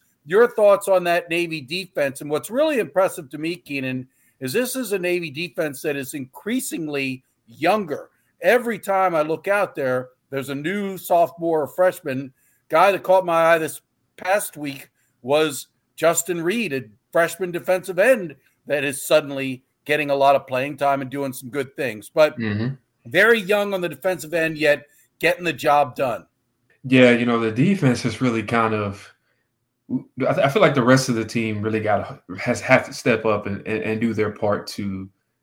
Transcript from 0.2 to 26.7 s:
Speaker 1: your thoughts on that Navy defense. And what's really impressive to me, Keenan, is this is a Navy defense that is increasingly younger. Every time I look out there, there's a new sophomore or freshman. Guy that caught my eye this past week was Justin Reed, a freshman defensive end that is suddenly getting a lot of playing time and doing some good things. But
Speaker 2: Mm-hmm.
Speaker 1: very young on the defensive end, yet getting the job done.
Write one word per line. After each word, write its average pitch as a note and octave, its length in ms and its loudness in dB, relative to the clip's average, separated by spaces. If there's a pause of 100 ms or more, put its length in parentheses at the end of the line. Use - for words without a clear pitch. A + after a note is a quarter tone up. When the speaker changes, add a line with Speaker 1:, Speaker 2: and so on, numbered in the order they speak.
Speaker 1:
your G#3+ 240 4
thoughts G3+ 400 4
on F#3 160 4
that E3+ 240 0
Navy E3 320 -2
defense. D3 580 -4
And D3 100 -10
what's D3 200 -4
really C#4+ 300 0
impressive F3+ 500 -2
to D3+ 80 -12
me, E3 180 -6
Keenan, C3 540 -8 (320)
is C3 100 -6
this A#3 240 -2
is B3 160 -6
a G3+ 80 -2
Navy F3 300 -2
defense D3+ 540 -6
that D3 120 -2
is C#3 200 -8
increasingly D3 1080 -6 (240)
younger. D3 600 -2 (320)
Every A3+ 360 2
time F#3+ 380 0
I D#3 60 2
look D#3 260 -4
out G3+ 260 0
there, B2+ 360 -2 (220)
there's C3+ 180 -6
a C3+ 60 -6
new F#3+ 420 -6
sophomore E3+ 680 0
or C3 60 -4
freshman. C#3+ 640 -2 (340)
Guy F3 240 6
that F3+ 120 -4
caught F#3 220 4
my E3 280 4
eye E3 40 6
this D#3+ 220 -6 (380)
past G3 400 -4
week C#3+ 320 -10 (340)
was C#3+ 440 -2 (280)
Justin E3+ 460 0
Reed, F#3+ 300 -2
a C3+ 120 -6 (280)
freshman F3 400 0
defensive F3+ 480 -2
end G3+ 360 2 (320)
that C#3 180 -2
is C3+ 180 -6
suddenly C#3 600 0 (200)
getting D3 260 -2
a C#3 60 2
lot C#3 200 6
of C3+ 120 -2
playing C3+ 300 -4
time C#3 240 0
and C3+ 80 -8
doing C#3 240 -6
some B2+ 160 -16
good C#3 260 -6
things. A2+ 380 -6
But D3+ 240 4
Speaker 2:
Mm-hmm. A2+ 380 -4 (340)
Speaker 1:
very G#3+ 320 4
young G3+ 320 -2
on F#3 80 -4
the E3+ 80 -4
defensive D#3 440 -6
end, D#3+ 240 -2
yet D3 280 2 (340)
getting F3 240 0
the E3 80 0
job C#3+ 440 2
done. A#2+ 320 -4 (560)